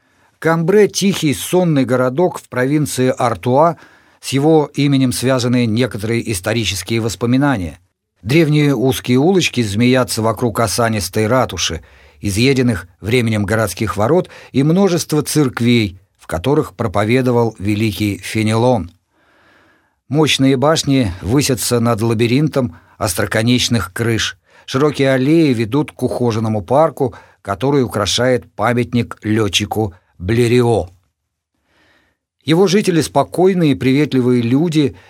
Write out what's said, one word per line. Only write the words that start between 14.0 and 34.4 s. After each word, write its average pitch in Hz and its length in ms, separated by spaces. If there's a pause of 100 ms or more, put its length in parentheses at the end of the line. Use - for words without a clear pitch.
и 131 100
множество 165 600
церквей, 117 760 (180)
в - 120
которых 135 480
проповедовал 117 840
великий 104 600
Фенелон. 110 720 (1160)
Мощные 135 480
башни 135 640
высятся 120 600
над 117 200
лабиринтом 120 760 (220)
остроконечных 113 920
крыш. 113 460 (280)
Широкие 139 480
аллеи 147 380
ведут 117 380
к - 100
ухоженному 113 640
парку, 139 540 (260)
который 131 400
украшает 117 720
памятник 120 720
лётчику 104 680 (220)
Блерио. 117 760 (1500)
Его 165 220
жители — 170 340
спокойные 165 720
и 131 40
приветливые 127 640